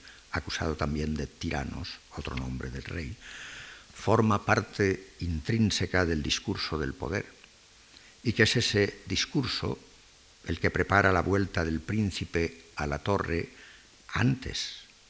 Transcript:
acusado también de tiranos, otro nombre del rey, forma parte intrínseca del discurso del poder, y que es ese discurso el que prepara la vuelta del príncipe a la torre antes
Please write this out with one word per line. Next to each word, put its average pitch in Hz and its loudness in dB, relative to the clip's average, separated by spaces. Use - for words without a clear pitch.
acusado 85 -4
también 76 -2
de 73 -4
tiranos, 69 -6
otro - -6
nombre 64 -6
del 65 -10
rey, 85 -8
forma 110 4
parte 101 2
intrínseca 92 2
del 80 0
discurso 78 -2
del 69 -2
poder, 92 -6
y 113 2
que 110 6
es - 6
ese 101 2
discurso - -2
el 87 -2
que 92 2
prepara 95 4
la 90 4
vuelta 90 0
del 80 0
príncipe 90 -2
a 73 -4
la 71 -2
torre 85 -2
antes - -2